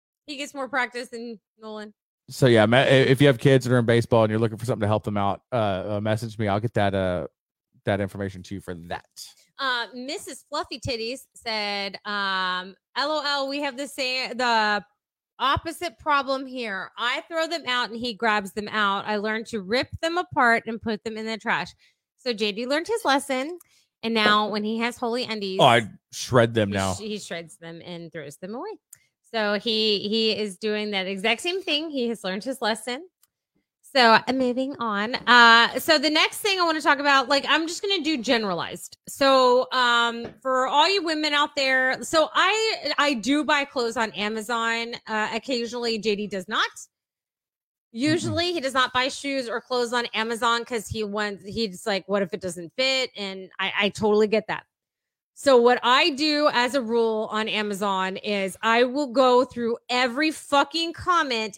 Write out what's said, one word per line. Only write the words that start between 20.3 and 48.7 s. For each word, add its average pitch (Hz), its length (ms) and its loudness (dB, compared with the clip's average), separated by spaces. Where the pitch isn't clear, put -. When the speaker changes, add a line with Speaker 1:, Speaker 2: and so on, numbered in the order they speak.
Speaker 1:
and 226 140 -8
put 220 220 -4
them 220 140 -8
in 220 80 -8
the 220 120 -6
trash." 180 320 -4
So 247 120 -4
J 208 200 -2
D 226 160 -6
learned 302 200 -2
his 440 160 -2
lesson, 269 540 0
and 226 100 -4
now 214 340 4
when 208 160 -4
he 226 160 -4
has 233 180 -4
holy 240 280 -4
undies, 196 340 -6
Speaker 2:
Oh, 160 60 8
I 117 240 6
shred 117 420 2
them 107 160 2
Speaker 1:
he 101 60 -4
Speaker 2:
now. 95 180 0
Speaker 1:
sh-, - 60 -6
he 214 180 -8
shreds 170 400 -12
them 165 260 -16
and 170 300 -14
throws 147 240 -14
them 196 180 -12
away. 285 140 -10
So 208 260 0
he, 214 500 0
he 220 280 0
is 202 200 -6
doing 214 340 -4
that 190 140 -2
exact 196 360 -2
same 349 200 -4
thing. 320 280 -4
He 262 200 -2
has 226 140 -8
learned 196 200 -6
his 254 180 -8
lesson. 240 460 -4
So, 233 180 8
uh, - 80 6
moving 262 460 -2
on. 214 360 -4
Uh, 233 640 8
so 311 180 4
the 294 140 2
next 339 280 2
thing 392 200 0
I 349 40 2
wanna 320 180 0
talk 285 180 4
about, 277 280 4
like, 277 200 2
I'm 302 200 2
just 339 140 -8
gonna 392 220 0
do 311 140 0
generalized. 196 800 -2
So, 254 640 4
um, 233 560 2
for 262 240 0
all 294 200 4
you 392 160 2
women 302 300 0
out 294 220 2
there, 262 480 2
so 311 320 2
I, 392 640 2
I 294 160 2
do 262 280 0
buy 285 220 2
clothes 233 320 -4
on 220 140 0
Amazon. 226 840 -4
Uh, 214 260 -2
occasionally, 233 640 -4
J 208 180 0
D 208 120 -6
does 190 200 -8
not. 320 240 -2
Speaker 2:
Mm-mm. - 180 -18
Speaker 1:
Usually, 320 600 -2
he 339 80 -4
does 262 120 -4